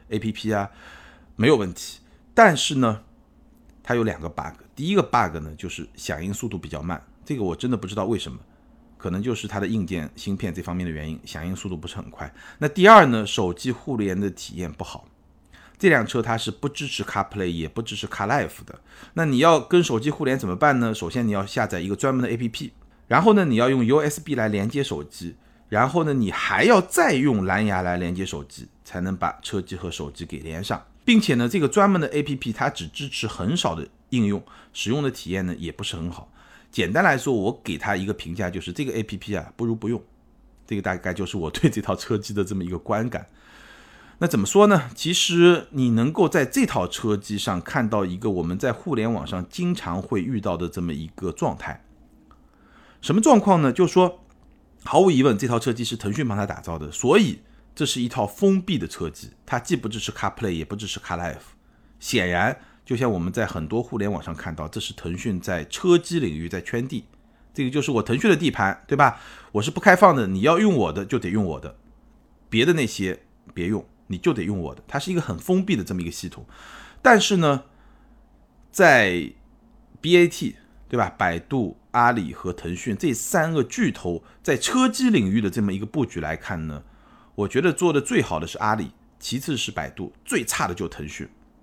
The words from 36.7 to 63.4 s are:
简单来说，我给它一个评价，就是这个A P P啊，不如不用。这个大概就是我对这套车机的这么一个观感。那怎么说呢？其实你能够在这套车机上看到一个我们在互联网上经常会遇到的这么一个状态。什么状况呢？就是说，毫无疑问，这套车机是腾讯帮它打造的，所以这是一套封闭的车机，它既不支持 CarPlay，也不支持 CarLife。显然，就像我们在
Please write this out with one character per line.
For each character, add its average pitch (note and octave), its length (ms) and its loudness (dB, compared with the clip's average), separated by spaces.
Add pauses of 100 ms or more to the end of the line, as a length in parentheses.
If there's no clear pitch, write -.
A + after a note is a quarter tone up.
简 G2+ 200 -2
单 D#3+ 120 2
来 D#3+ 120 4
说， C3 160 -2
我 G#2+ 320 0
给 E2+ 140 -6
它 G2+ 180 -2
一 F#2+ 120 -4
个 G#2 60 -2
评 E2 200 -10
价， F#2+ 160 -4
就 F#2 100 -8
是 - 120 -10
这 C#3 120 -6
个 C3 100 -6
A A2 100 -4
P G#2 120 -8
P G2+ 200 -8
啊， D#2 200 -8
不 A#2 120 -4
如 A2+ 80 0
不 A2 120 -6
用。 A2+ 160 -4 (640)
这 A2 100 -6
个 G2 60 -4
大 F#2 140 -2
概 F2+ 180 -4
就 G2 100 -4
是 G2 140 -6
我 D#2+ 140 -4
对 - 180 4
这 G#2+ 100 -2
套 F#2+ 160 -2
车 - 220 -4
机 G#2 160 -6
的 G2+ 100 0
这 G2 120 -4
么 F#2 80 -4
一 F2 60 -6
个 F2 100 -6
观 A2 280 -2
感。 A2 200 -8 (920)
那 F3 80 0
怎 D3+ 140 2
么 G2 80 0
说 G3+ 180 6
呢？ D#3+ 300 4
其 E3 180 -4
实 E3+ 580 6
你 B2+ 200 2
能 A#2 200 4
够 E3 160 4
在 D3+ 160 2
这 B3 220 0
套 F#2 220 -2
车 G#2+ 280 0
机 G#2 220 -6
上 F#2+ 240 -2
看 B2 260 -2
到 G#2 160 0
一 F2+ 140 -4
个 A2 140 -2
我 F2+ 100 0
们 F2 160 -2
在 B2 160 0
互 D3 220 -4
联 A2 160 0
网 E2+ 160 -4
上 F2+ 200 -6
经 F3 280 -2
常 F2+ 260 -6
会 G2 200 -2
遇 A2+ 200 -4
到 F#2 160 -2
的 F2 100 -4
这 F2 140 -6
么 E2+ 100 -4
一 D#2 220 -8
个 F#2 180 -6
状 F#2+ 240 -4
态。 - 300 -12 (1120)
什 - 140 -2
么 G#3+ 80 4
状 A#3 180 8
况 F#3 220 4
呢？ C3+ 100 4
就 F3+ 140 4
是 E3 80 -2
说， F3+ 320 4 (600)
毫 D#3 160 4
无 F#3+ 100 6
疑 C3 100 4
问， B2+ 160 6
这 B2+ 100 -2
套 A#2 120 2
车 B2 120 -2
机 A#2 120 -4
是 A#2 120 -6
腾 G#2 160 -6
讯 C3 160 -2
帮 G#2 80 -2
它 G2+ 100 0
打 - 160 -8
造 E2 180 -8
的， D2 120 -10
所 D3 280 4
以 B2 220 0 (340)
这 D3+ 100 -2
是 C3 160 -4
一 A#2+ 60 -2
套 A#2 180 -2
封 G3 360 2
闭 F#3 160 -4
的 E2 100 -4
车 D#2+ 220 -8
机， - 220 -18 (140)
它 B2 140 -2
既 - 160 -2
不 A2+ 140 -6
支 A2 100 -8
持 - 140 -8
CarPlay， - 380 -6
也 D#2+ 120 -4
不 G2+ 140 -10
支 G#2+ 100 -10
持 - 140 -8
CarLife。 F2 340 -6 (640)
显 F#2 300 0
然， F#2+ 280 0 (280)
就 B2+ 100 -2
像 A#2+ 160 0
我 F#2 80 0
们 F2+ 140 -4
在 A2+ 120 -2